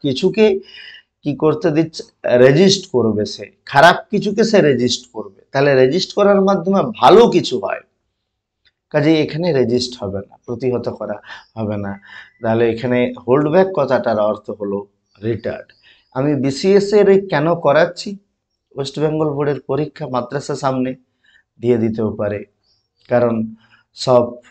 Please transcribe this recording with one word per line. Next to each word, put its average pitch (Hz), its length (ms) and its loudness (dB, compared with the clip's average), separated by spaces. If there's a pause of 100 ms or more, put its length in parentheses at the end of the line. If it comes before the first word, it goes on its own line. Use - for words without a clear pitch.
কিছুকে 190 560 0 (640)
কি 143 140 -4
করতে 156 340 0
দিচ্ছে? 156 320 -4 (360)
রেজিস্ট 143 520 4
করবে 107 360 0
সে, - 240 -14 (140)
খারাপ 165 320 4 (140)
কিছুকে 208 340 -2
সে 196 160 2
রেজিস্ট 123 520 0
করবে। 104 300 -16 (100)
তাহলে 139 220 2
রেজিস্ট 131 400 2
করার 202 260 2
মাধ্যমে 190 420 0 (180)
ভালো 185 280 8
কিছু 131 300 -2
হয়, 98 220 -8 (1080)
কাজেই 151 320 2
এখানে 156 300 -4
রেজিস্ট 123 500 -2
হবে 98 180 -6 (100)
না, - 140 -20
প্রতিহত 120 440 -6
করা 107 320 -10 (360)
হবে 107 200 -6
না। 101 240 -10 (420)
তাহলে 113 280 0
এখানে 123 420 -2 (140)
হোল্ড 147 220 2
ব্যাক 185 180 4 (100)
কথাটার 123 440 0
অর্থ 104 300 -4
হলো 101 360 -8 (380)
রিটার্ড। - 480 -8 (400)
আমি 143 220 -2
বিসিএস 190 580 2
এর 202 160 4
এই 196 200 4
কেন 165 320 -2
করাচ্ছি? 170 560 0 (580)
ওয়েস্ট 139 240 -10
বেঙ্গল 156 320 -2
বোর্ডের 143 300 -4
পরীক্ষা 147 460 -6
মাদ্রাসা 131 500 -6
সামনে 131 380 -4 (640)
দিয়ে 120 180 2
দিতেও 110 380 -2
পারে, 104 280 -6 (640)
কারণ 113 460 0 (400)
সব 123 400 0 (160)